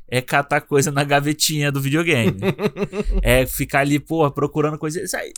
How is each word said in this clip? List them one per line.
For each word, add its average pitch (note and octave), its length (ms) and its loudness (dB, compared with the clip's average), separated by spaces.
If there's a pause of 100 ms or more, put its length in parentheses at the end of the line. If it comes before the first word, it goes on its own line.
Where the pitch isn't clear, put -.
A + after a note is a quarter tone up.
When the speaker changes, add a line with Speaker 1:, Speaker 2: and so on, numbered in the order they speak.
Speaker 1:
É B2 120 -2
catar C#3+ 400 0
coisa C#3+ 300 2
na C#3+ 140 0
gavetinha C#3+ 680 0
do C#3 80 -2
videogame. C#3+ 560 2 (440)
Speaker 2:
<laughs> - 440 -2
Speaker 1:
É B2+ 220 4
ficar C#3 340 -2
ali, C#3+ 200 2
porra, D#3+ 300 0
procurando D3 480 -2
coisa. D#3+ 240 -6
Isso - 140 -8
aí, - 220 -8